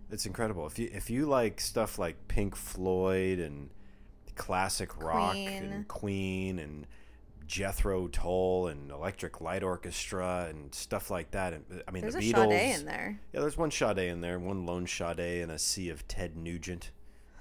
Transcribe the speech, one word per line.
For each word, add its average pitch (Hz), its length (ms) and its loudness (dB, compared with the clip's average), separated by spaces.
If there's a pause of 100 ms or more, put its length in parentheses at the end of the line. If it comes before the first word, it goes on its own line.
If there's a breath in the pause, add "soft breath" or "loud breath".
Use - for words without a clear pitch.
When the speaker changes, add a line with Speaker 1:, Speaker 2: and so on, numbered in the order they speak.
(100)
Speaker 1:
It's - 160 -2
incredible. 101 400 0
If 78 120 -8
you, 113 140 0
if - 160 -6
you 127 180 2
like 123 360 4
stuff - 360 0
like 82 300 -2
Pink 101 260 4
Floyd 92 840 2
and 71 320 -6 (640 loud breath)
classic - 680 0
rock 82 300 4
Speaker 2:
Queen. 196 160 -2 (240)
Speaker 1:
and 202 160 -6
Queen 95 720 0
and 76 280 -8 (600 loud breath)
Jethro 98 640 2
Tull 92 600 4
and 71 220 -8
Electric 78 500 -6
Light 87 220 -2
Orchestra 90 880 -2
and 76 240 -12
stuff - 360 -4
like 87 200 -2
that, 92 240 0
and, 71 100 -10 (240)
I - 20 -8
mean, 92 120 -4
Speaker 2:
There's 233 120 -2
Speaker 1:
the 113 180 2
Speaker 2:
a - 20 6
Speaker 1:
Beatles. 110 160 10
Speaker 2:
Sade 226 300 4
in - 60 -6
there. - 320 -4 (140)
Speaker 1:
Yeah, 135 80 -2
there's 147 160 0
one 160 140 2
Sade 107 280 4
in 87 220 0
there, 87 180 0
one 90 280 -2
lone 87 200 0
Sade, 87 560 -2
and 82 80 -4
a 80 80 -6
sea 90 300 -2
of - 180 -6
Ted 85 300 -4
Nugent, 85 540 -6 (500 loud breath)